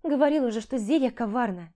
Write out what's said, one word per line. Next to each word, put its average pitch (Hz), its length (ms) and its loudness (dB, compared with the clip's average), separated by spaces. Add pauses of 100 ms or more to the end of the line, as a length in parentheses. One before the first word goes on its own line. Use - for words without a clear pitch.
Говорила 285 480 2
же, 220 120 -4
что 254 160 -6
зелье 254 340 2
коварно. 208 640 -4